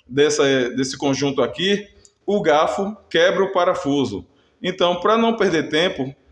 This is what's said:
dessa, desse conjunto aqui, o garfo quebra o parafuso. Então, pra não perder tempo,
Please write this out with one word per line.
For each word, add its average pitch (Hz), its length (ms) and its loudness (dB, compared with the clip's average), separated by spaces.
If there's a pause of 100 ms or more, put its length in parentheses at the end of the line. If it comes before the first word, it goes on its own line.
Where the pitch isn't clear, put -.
dessa, 147 380 2 (260)
desse 131 260 -4
conjunto 135 460 -2
aqui, 190 460 -2 (360)
o 202 160 0
garfo 160 560 2 (140)
quebra 180 320 2
o 190 80 -2
parafuso. 143 760 -2 (380)
Então, 175 380 0
pra 220 180 2
não 226 180 2
perder 165 320 0
tempo, 156 460 -2 (180)